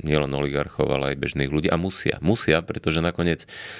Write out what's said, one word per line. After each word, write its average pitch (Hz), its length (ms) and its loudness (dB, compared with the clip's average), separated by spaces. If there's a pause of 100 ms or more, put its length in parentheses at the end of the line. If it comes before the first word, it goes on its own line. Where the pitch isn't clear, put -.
nielen 73 280 0
oligarchov, 71 560 -2
ale 69 280 0
aj 69 60 -8
bežných 71 260 -2
ľudí 76 240 0
a 85 80 2
musia. - 400 -2
Musia, 82 400 2
pretože 82 400 -2
nakoniec 85 480 0 (340)